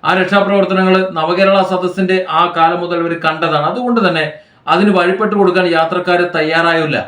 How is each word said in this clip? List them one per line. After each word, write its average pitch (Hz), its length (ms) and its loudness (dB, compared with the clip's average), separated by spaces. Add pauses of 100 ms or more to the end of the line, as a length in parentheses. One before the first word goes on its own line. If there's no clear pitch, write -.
ആ 156 60 0 (100)
രക്ഷാപ്രവർത്തനങ്ങൾ 190 720 2 (240)
നവകേരള 185 400 2 (120)
സദസ്സിന്റെ 180 460 -2 (240)
ആ - 20 4 (140)
കാലം 170 240 2
മുതൽ 170 220 -4
ഇവർ 170 100 -2 (140)
കണ്ടതാണ്. 156 440 -2
അതുകൊണ്ട് 240 380 -2
തന്നെ 160 160 -2 (440)
അതിന് 190 300 4
വഴിപ്പെട്ട് 190 380 0
കൊടുക്കാൻ 185 300 2 (120)
യാത്രക്കാർ 175 420 0 (160)
തയ്യാറായില്ല. 160 600 0 (120)